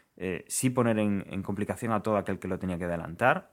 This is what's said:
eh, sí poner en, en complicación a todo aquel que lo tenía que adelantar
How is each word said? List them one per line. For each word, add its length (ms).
eh, 320
sí 220
poner 300
en, 280
en 140
complicación 500
a 120
todo 140
aquel 200
que 100
lo 120
tenía 180
que 80
adelantar 680